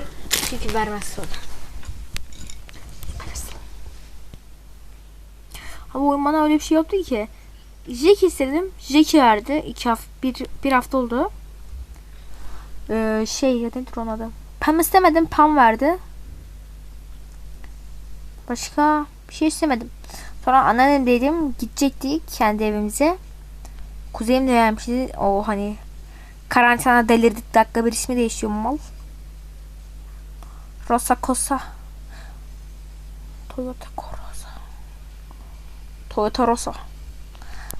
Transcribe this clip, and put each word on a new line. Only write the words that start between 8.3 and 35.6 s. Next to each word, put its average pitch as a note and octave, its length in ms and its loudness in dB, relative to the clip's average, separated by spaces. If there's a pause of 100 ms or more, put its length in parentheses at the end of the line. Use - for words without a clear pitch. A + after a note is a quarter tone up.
Jack'i D4+ 380 6
verdi. B3 500 6
İki - 220 -2
haf-, - 340 -2
bir, B3+ 220 -2 (180)
bir C4+ 80 2
hafta B3+ 260 4
oldu. B3+ 340 0 (1600)
Ee, A3 380 0
şey, C4 300 2
ya A#3 180 -2
nedir B3+ 220 -8
onun A3+ 100 -4
adı? A3+ 220 -6 (300)
Pam D#4 200 4
istemedim. E4 460 6
Pam D4+ 300 6
verdi. C4+ 420 6 (2500)
Başka D4 560 2 (240)
bir - 40 -16
şey D#4 140 2
istemedim. C#4 420 0 (560)
Sonra C4 180 6
anneannem C4 420 6
dedim, C4+ 540 4
gidecektik C#4 680 -2
kendi G#3+ 360 2
evimize. G#3+ 540 2 (960)
Kuzeyim B3+ 340 2
de C4 40 4
gelmişti. A3+ 580 4 (100)
O G3 280 2
hani G#3 280 -2 (760)
karantina A#3+ 600 6
delirdik. A#3 440 4
Dakika A3+ 320 4
bir A#3 60 4
ismi B3 240 -2
değişiyor A3+ 380 0
mal. A3+ 240 -2 (2000)
Rosa A#3+ 340 4
Cosa. C4 360 0 (1900)
Toyota B3+ 380 -8 (100)
Corolla. - 300 -10 (1800)